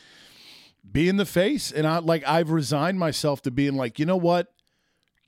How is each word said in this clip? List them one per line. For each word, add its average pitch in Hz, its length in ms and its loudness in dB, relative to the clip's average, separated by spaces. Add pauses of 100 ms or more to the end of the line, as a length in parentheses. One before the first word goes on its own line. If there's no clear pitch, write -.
(880)
being 160 280 0
the 202 100 0
face. 208 460 0
And 156 160 0
I, 165 100 0
like, 165 260 0
I've 156 280 2
resigned 156 480 0
myself 147 420 -2
to 139 80 -2
being 139 240 0
like, 127 240 -4
"You 151 80 0
know 185 100 2
what? 175 380 0 (720)